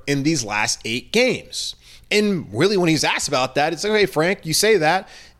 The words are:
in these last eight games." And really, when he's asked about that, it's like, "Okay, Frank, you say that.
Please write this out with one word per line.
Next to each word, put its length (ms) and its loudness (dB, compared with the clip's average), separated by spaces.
in 160 0
these 220 0
last 420 -2
eight 260 -6
games." 640 -2
And 420 0
really, 240 2
when 120 2
he's 140 2
asked 240 -2
about 280 -2
that, 180 0
it's 100 -10
like, 100 -2
"Okay, 120 4
Frank, 400 -2
you 80 -4
say 240 4
that. 320 0